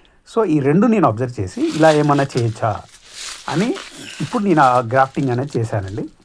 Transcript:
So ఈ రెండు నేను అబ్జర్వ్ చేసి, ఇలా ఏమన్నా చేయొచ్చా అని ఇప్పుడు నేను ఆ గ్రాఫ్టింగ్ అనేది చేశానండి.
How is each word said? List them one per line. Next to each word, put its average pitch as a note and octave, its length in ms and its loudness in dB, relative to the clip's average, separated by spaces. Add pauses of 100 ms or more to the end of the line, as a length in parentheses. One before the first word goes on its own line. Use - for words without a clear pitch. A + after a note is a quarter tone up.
(360)
So A3+ 100 2
ఈ D#3 140 0
రెండు D3+ 280 4
నేను G#3+ 200 4
అబ్జర్వ్ A#2+ 340 -4
చేసి, F#2+ 200 -8 (140)
ఇలా D#3 160 6
ఏమన్నా D3 320 2
చేయొచ్చా A#2 580 -2 (680)
అని G#3 260 0 (460)
ఇప్పుడు G#3 220 -4
నేను E3+ 180 4
ఆ B2+ 180 4
గ్రాఫ్టింగ్ C3 500 0
అనేది B2+ 300 -4
చేశానండి. G#2+ 440 -6 (220)